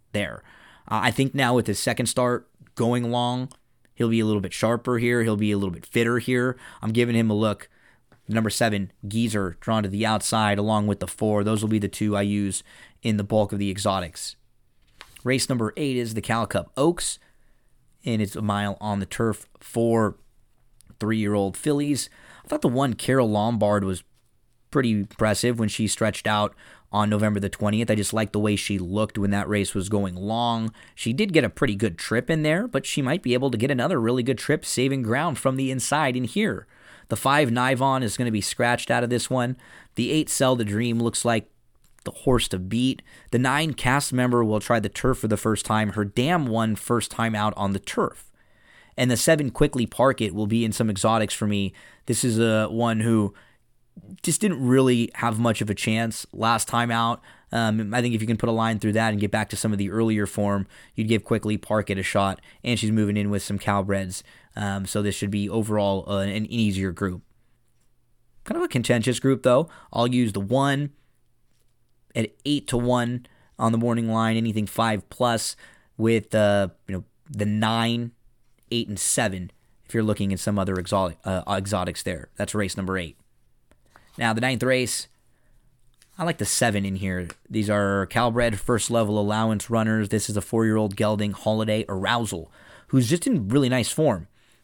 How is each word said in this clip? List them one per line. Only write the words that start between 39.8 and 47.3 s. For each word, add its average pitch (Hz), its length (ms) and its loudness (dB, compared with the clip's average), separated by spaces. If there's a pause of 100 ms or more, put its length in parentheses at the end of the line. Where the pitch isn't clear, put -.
The 120 140 0
eight, 156 200 0
Sell 131 260 2
the 117 80 0
Dream, 117 340 0
looks 117 260 0
like 113 260 0 (540)
the - 60 -8
horse - 380 2
to 95 100 -4
beat. 113 440 -2 (280)
The 120 80 2
nine, 139 360 2
Cast 131 380 0
Member, 123 300 4
will 107 180 2
try 113 200 2
the 101 80 -2
turf 127 300 0
for 117 100 -2
the 107 80 2
first 110 300 0
time. 110 240 2
Her 104 140 -2
dam 143 420 0
won 113 280 0
first 117 360 -2
time 113 240 -2